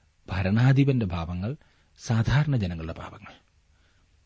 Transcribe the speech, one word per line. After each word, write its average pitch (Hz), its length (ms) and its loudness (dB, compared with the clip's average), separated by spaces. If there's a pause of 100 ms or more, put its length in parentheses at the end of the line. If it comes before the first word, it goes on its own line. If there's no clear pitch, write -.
(300)
ഭരണാധിപന്റെ 120 760 2
പാപങ്ങൾ, 90 500 -6 (420)
സാധാരണ 131 580 2
ജനങ്ങളുടെ 85 360 -4
പാപങ്ങൾ. - 400 -16 (920)